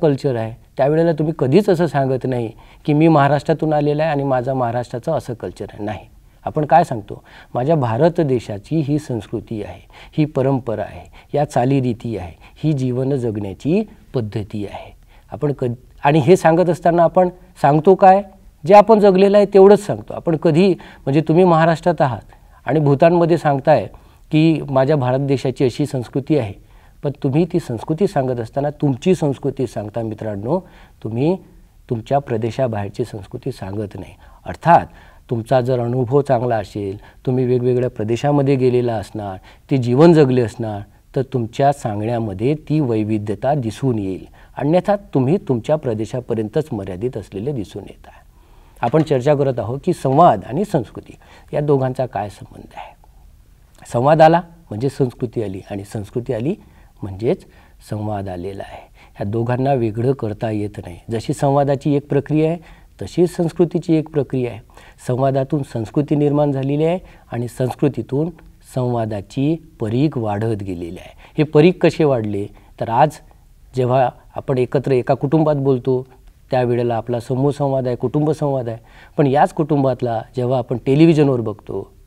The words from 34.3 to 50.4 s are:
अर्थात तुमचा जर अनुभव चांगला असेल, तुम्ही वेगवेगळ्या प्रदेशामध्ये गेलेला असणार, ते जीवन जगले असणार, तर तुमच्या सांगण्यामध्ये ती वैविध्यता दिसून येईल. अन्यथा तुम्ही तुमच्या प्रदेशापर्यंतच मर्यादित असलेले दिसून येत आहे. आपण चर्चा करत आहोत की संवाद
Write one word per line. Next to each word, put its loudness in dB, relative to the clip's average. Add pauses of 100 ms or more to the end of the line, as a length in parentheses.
अर्थात 2 (440)
तुमचा 0
जर -2
अनुभव 0
चांगला 0
असेल, -8 (280)
तुम्ही 0
वेगवेगळ्या 0
प्रदेशामध्ये 0
गेलेला 0
असणार, -8 (340)
ते 2
जीवन 6
जगले 4
असणार, -6 (340)
तर -2
तुमच्या -2
सांगण्यामध्ये -4
ती -4
वैविध्यता -2
दिसून -4
येईल. -6 (320)
अन्यथा 0
तुम्ही -2
तुमच्या -2
प्रदेशापर्यंतच -4
मर्यादित -8
असलेले -8
दिसून -10
येत -20
आहे. -20 (600)
आपण 2
चर्चा 2
करत -2
आहोत -6
की -2
संवाद 4